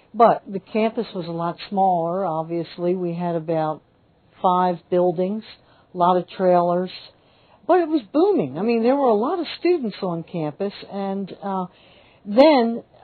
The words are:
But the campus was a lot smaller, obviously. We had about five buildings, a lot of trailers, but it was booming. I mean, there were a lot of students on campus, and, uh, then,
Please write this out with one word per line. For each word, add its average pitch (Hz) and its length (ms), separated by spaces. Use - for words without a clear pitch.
But 214 340
the 196 140
campus 220 520
was 180 140
a 170 40
lot 170 260
smaller, 185 560
obviously. 170 720
We 175 180
had 170 220
about 156 460
five 180 360
buildings, 185 540
a 180 40
lot 175 180
of 180 140
trailers, 180 600
but 359 120
it 330 100
was 311 120
booming. 277 440
I 175 40
mean, 226 200
there 247 140
were 277 140
a 220 40
lot 269 260
of 311 60
students 311 420
on 170 220
campus, 165 480
and, 196 400
uh, 190 220
then, 233 560